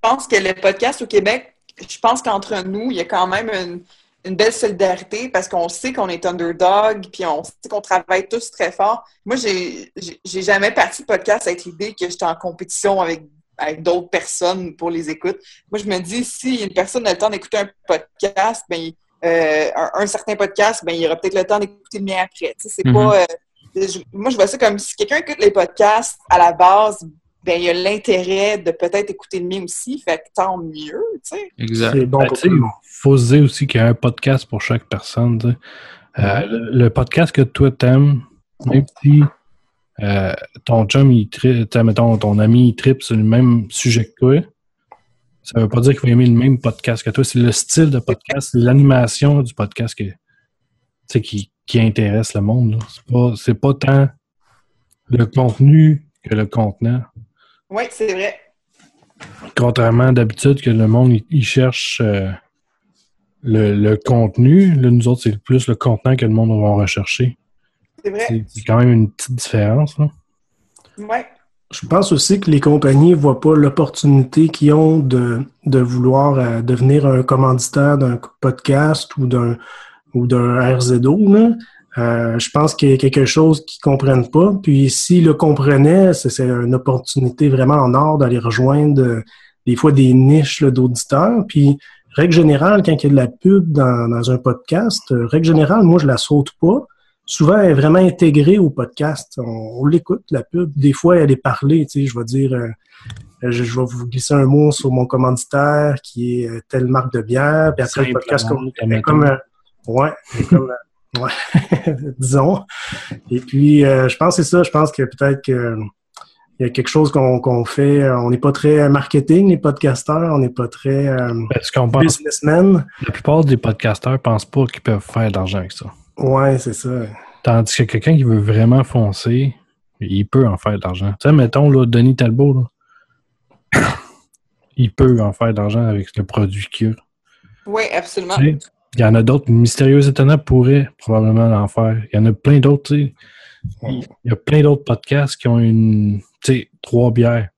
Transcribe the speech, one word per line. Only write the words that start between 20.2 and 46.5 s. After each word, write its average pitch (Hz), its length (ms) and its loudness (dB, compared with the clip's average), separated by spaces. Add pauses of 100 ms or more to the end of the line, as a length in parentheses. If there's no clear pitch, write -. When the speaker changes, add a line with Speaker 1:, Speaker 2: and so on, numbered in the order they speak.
Speaker 1:
podcast, 202 500 -4
ben, 170 80 -6
il 165 80 -6
y 165 40 -2
aura 160 100 -2
peut-être 190 220 -8
le 185 80 -2
temps 208 140 -2
d'écouter 202 400 -12
le 196 60 -8
mien 190 180 -6
après. 165 360 -10
Tu - 80 -16
sais, - 20 -18
c'est - 160 -8
Speaker 2:
Mhm. 127 80 2
Speaker 1:
pas, 208 280 4
euh, 175 40 2 (500)
je, 190 240 -6 (120)
moi, 208 200 -6
je 247 40 -4
vois 202 120 2
ça 262 100 -8
comme 208 220 -2
si - 160 -14
quelqu'un 214 220 -4
écoute 359 220 -10
les 202 120 2
podcasts 208 680 -2 (100)
à 180 80 2
la 175 140 4
base, 190 560 2 (380)
ben, 180 120 -2
il 175 60 -4
y 175 60 0
a 170 40 0
l'intérêt 196 840 -2
de 170 140 -6
peut-être 190 400 -4
écouter - 280 -12
le 175 80 -8
mien 190 160 -8
aussi, 240 360 -12
fait 160 180 -6
que 160 60 -16 (120)
tant 190 220 -4
mieux, 156 440 -12 (140)
tu 311 220 -16
sais. 392 200 -14
Speaker 2:
Exact. 113 360 -4
Speaker 3:
C'est 135 120 0
bon 127 140 0
Speaker 4:
Ben, 135 80 2
Speaker 3:
pour 127 100 -4
Speaker 4:
tu - 40 -10
sais, 175 80 0
Speaker 3:
tout 185 60 2
le 156 60 4
monde. 113 100 -2 (120)
Speaker 4:
faut - 340 0
se 120 160 2
dire 147 100 6
aussi 139 240 0
qu'il 127 120 -2
y 113 40 4
a 113 40 4
un 120 60 4
podcast 131 560 -2
pour 107 120 -8
chaque - 280 -4
personne, 117 480 -4
tu 113 120 -4
sais. 123 80 -2 (640)
Euh, 101 220 0
Speaker 3:
Ouais. 101 60 -6
Speaker 4:
le, 113 240 -6
le 120 180 2
podcast 131 440 -2
que - 100 2
toi 135 280 0
t'aimes, 135 520 2 (420)
même 135 200 2 (160)
si, 147 220 6 (800)
euh, 101 320 -2 (320)
ton 113 200 2
chum, 135 280 4
il 107 160 2
tri-, 120 380 0
t'as, 117 160 0
mettons, 113 340 2
ton 104 220 0
ami, 120 300 4
il 110 60 -4
tripe 131 280 0
sur - 120 -4
le 110 80 2
même 117 460 2
sujet 117 360 -2
que - 120 -20
toi, 135 240 2 (1000)
ça - 160 -6
veut 110 80 0
pas 117 140 -2
dire 131 100 4
qu'il 135 120 -2
va 123 100 0
aimer 123 120 4
le 120 60 4
même 123 300 2